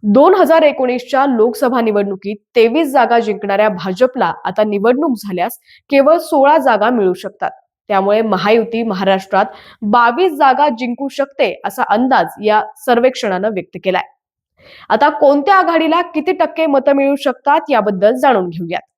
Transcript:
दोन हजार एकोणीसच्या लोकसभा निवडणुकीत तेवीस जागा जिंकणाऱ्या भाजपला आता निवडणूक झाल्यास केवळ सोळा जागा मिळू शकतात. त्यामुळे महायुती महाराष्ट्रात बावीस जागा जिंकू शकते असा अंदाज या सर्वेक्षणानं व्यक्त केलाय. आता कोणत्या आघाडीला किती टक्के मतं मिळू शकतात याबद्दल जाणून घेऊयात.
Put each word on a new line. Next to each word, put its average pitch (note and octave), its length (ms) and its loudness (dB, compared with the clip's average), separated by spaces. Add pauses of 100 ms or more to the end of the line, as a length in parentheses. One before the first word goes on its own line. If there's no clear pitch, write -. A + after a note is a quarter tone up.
दोन C4+ 320 4
हजार E4 280 4
एकोणीसच्या C4 640 0
लोकसभा B3 540 0
निवडणुकीत G3+ 560 -4 (200)
तेवीस A#3+ 320 2
जागा A#3+ 300 2
जिंकणाऱ्या G#3 500 -2
भाजपला F#3+ 640 -2 (120)
आता G#3+ 200 -2
निवडणूक A#3 520 0 (100)
झाल्यास F#3+ 320 -6 (320)
केवळ C#4+ 280 4
सोळा D4+ 400 2
जागा A#3 320 0
मिळू G3+ 240 0
शकतात. F#3 360 -10 (380)
त्यामुळे G3+ 340 0
महायुती A3 600 0
महाराष्ट्रात G3 600 -2 (380)
बावीस A#3+ 500 2
जागा C#4 360 2
जिंकू B3 400 -6
शकते C#4 560 -4
असा A3 180 -6
अंदाज A3+ 440 0 (160)
या G#3 200 2 (140)
सर्वेक्षणानं A#3 760 -2
व्यक्त F#3 340 -10
केलाय. F3+ 180 -2 (880)
आता A3+ 200 2
कोणत्या D4 460 2
आघाडीला E4 480 2
किती F4 300 -4
टक्के D#4+ 340 -2
मतं C#4 260 2
मिळू C#4 240 0
शकतात C#4 440 -2 (100)
याबद्दल G#3 440 0
जाणून B3+ 340 0
घेऊयात. E3+ 320 -10 (180)